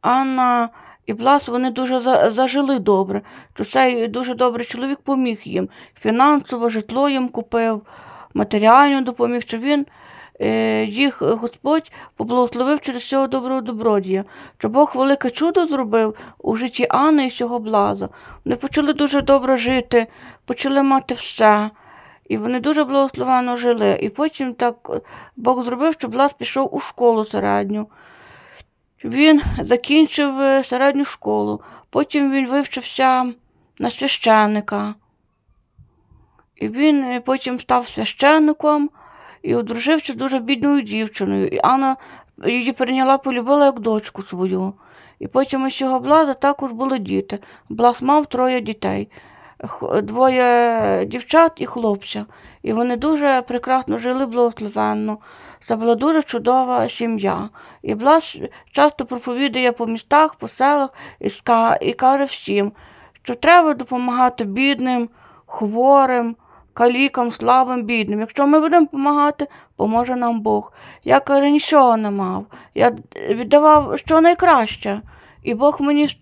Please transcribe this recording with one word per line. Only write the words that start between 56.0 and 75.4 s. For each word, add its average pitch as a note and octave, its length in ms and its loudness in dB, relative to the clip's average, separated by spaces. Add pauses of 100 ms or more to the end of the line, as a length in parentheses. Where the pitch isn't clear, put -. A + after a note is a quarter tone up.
чудова B3 680 0
сім'я. G#3+ 600 -4 (340)
І G#3+ 120 -4
Блаз C#4+ 420 2 (360)
часто D4 320 2
проповідує B3 680 -2
по A#3 140 -6
містах, C#4+ 480 0
по - 140 -16
селах C4+ 420 0 (300)
і - 80 -4
ска-, A3+ 520 2
і - 120 -2
каже C4+ 320 2
всім, G3+ 480 -2 (500)
що A#3+ 120 -8
треба D#4+ 400 4
допомагати B3 680 -2
бідним, B3 640 0 (380)
хворим, A#3+ 920 2 (380)
калікам, B3 560 2
слабим, B3 520 0
бідним. G#3+ 380 -2
Якщо C#4 260 -2
ми D4+ 140 6
будемо D#4+ 260 4
помагати, D4 640 0 (280)
поможе A#3 400 -2
нам A#3 240 -2
Бог. G#3+ 320 -2 (320)
Я, C#4 160 4
каже, C#4 300 2
нічого D4 460 4
не G#3+ 140 -2
мав. G3 360 -4 (280)
Я A#3+ 220 2 (340)
віддавав C#4+ 680 4
що D#4+ 220 2
найкраще. D4 800 2 (400)